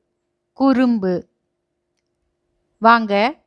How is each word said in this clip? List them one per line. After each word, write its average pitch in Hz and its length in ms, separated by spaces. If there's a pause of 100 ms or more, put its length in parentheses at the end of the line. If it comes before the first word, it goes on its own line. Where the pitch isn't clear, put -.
(540)
குறும்பு. 240 760 (1500)
வாங்க 220 580 (120)